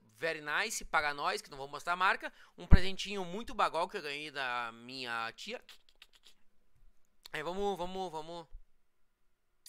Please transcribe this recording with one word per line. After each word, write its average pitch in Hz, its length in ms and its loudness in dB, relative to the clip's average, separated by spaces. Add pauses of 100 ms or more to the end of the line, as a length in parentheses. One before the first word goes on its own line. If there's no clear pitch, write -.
(180)
very 160 240 -2
nice, 170 420 -2
paga 151 300 2
nós, 175 260 -2
que - 100 -16
não 147 80 -12
vou 139 100 -8
mostrar 147 260 -4
a - 20 0
marca. 214 360 2 (240)
Um 175 100 -14
presentinho 190 580 8
muito 175 300 -8
bagol 170 340 2
que 208 80 -8
eu 175 60 -6
ganhei 147 280 -6
da 123 420 -4
minha 117 600 -6
tia. 233 280 -12 (1700)
Aí 151 100 -4
vamos, 190 360 0
vamos, 180 340 -4
vamos. 160 340 -8 (1200)